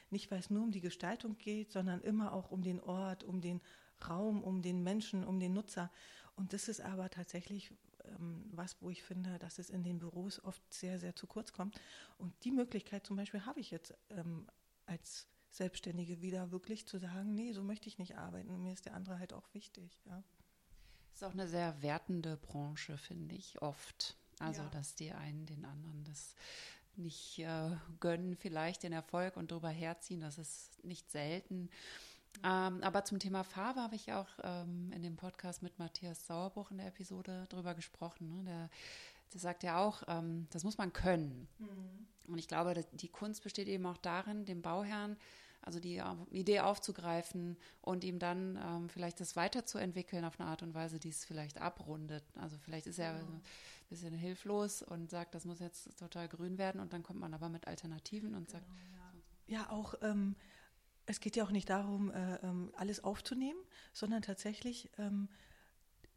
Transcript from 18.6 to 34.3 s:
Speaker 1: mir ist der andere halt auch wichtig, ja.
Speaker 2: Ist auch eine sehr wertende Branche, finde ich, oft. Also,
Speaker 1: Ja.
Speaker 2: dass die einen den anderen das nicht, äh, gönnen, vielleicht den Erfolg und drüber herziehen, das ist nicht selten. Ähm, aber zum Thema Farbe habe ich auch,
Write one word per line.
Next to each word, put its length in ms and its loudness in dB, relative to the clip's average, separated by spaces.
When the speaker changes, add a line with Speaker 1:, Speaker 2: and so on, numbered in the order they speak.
Speaker 1:
mir 100 0
ist 120 -8
der 80 -6
andere 260 -2
halt 140 -4
auch 200 -12
wichtig, 520 -12
ja. 180 -8
Speaker 2:
Ist 100 -6
auch 80 0
eine 160 0
sehr 340 4
wertende 540 4
Branche, 640 -4
finde 380 -6
ich, 260 -8
oft. 560 -2
Also, 240 0
Speaker 1:
Ja. 60 -4
Speaker 2:
dass 260 -4
die 180 -6
einen 320 -4
den 180 -8
anderen 400 -8
das 320 -10
nicht, 420 -4
äh, 320 2
gönnen, 340 4
vielleicht 480 2
den 100 0
Erfolg 440 2
und 140 -2
drüber 180 0
herziehen, 520 -2
das 160 -4
ist 460 -8
nicht 260 -8
selten. 600 0
Ähm, 400 6
aber 220 6
zum 140 2
Thema 240 2
Farbe 380 0
habe 140 2
ich 160 -4
auch, 160 2